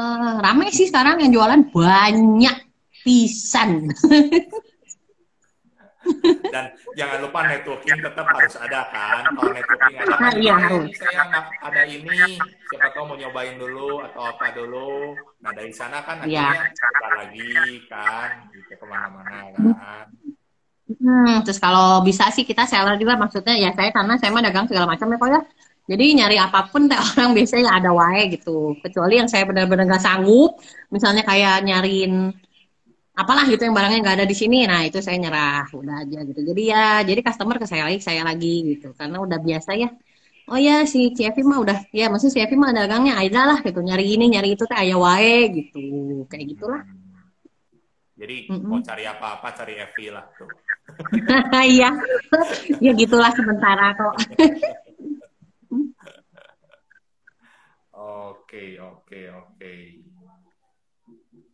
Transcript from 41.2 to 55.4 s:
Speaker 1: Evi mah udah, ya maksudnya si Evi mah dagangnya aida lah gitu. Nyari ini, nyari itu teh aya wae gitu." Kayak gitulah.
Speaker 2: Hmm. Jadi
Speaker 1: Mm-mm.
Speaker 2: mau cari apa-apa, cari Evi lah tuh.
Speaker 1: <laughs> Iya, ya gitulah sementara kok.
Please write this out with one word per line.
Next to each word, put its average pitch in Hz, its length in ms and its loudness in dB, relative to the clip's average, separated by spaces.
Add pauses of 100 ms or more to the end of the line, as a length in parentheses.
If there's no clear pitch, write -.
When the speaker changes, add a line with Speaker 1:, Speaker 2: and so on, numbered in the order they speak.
Speaker 1:
Evi 269 220 -4
mah 277 140 0
udah, 202 140 0 (200)
ya 220 120 0
maksudnya 262 260 0
si 220 100 0
Evi 269 160 -2
mah 269 160 2
dagangnya 226 420 0
aida 196 300 2
lah 294 160 2
gitu. 180 220 -6
Nyari 185 160 0 (120)
ini, 233 80 2 (100)
nyari 202 220 0
itu 226 140 -4
teh 240 120 -4
aya 185 220 0
wae 208 320 4 (220)
gitu." 147 200 -12 (520)
Kayak 151 160 -12 (100)
gitulah. 247 260 -10
Speaker 2:
Hmm. - 480 -20 (880)
Jadi 113 160 -14 (120)
Speaker 1:
Mm-mm. 185 220 -8
Speaker 2:
mau 233 160 -4
cari 110 160 -12 (100)
apa-apa, 107 360 -12 (100)
cari 110 160 -14 (100)
Evi 107 300 -14
lah 98 120 -20 (120)
tuh. - 140 -20 (760)
Speaker 1:
<laughs> 254 460 2
Iya, 247 160 6 (960)
ya 269 120 6
gitulah 233 380 4
sementara 202 640 0
kok. 208 160 -2 (1600)